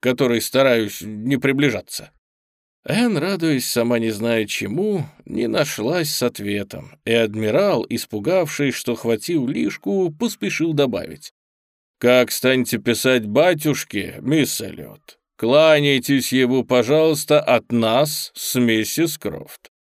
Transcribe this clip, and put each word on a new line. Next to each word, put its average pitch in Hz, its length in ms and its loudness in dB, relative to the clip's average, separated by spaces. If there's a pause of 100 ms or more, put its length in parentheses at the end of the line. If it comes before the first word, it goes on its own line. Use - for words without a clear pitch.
к - 20 -12
которой 123 380 2
стараюсь 117 640 0
не 107 340 -4
приближаться». 131 760 -2 (760)
Энн, 214 320 0
радуясь 160 540 0
сама 117 300 2
не 113 100 0
зная 110 340 0
чему, 160 600 -4 (200)
не - 220 -4
нашлась 147 640 -2
с - 100 -6
ответом, 101 840 -6
и 113 80 0
адмирал, 113 760 2
испугавшись, 143 840 -2
что 120 220 -4
хватил 120 500 -2
лишку, 190 640 -2
поспешил 170 640 -4
добавить: 110 600 -2 (680)
«Как 123 320 4
станете 127 460 0
писать 120 460 0
батюшке, 147 960 0
мисс 135 400 0
Эллиот, - 600 -16 (160)
кланяйтесь 143 960 4
ему, 127 320 2
пожалуйста, 151 760 2
от 127 320 0
нас 120 640 0
с - 240 -4
миссис 123 580 0
Крофт. - 540 -12 (180)